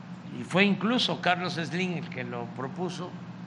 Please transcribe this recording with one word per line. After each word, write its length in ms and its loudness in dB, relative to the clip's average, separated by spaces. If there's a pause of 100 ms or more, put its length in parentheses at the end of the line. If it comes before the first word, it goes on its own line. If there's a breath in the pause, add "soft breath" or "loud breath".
(380)
y 60 -4
fue 200 6
incluso 560 4
Carlos 340 2
Slim 420 0
el 140 -4
que 120 -6
lo 220 -4 (120)
propuso, 540 -4 (360)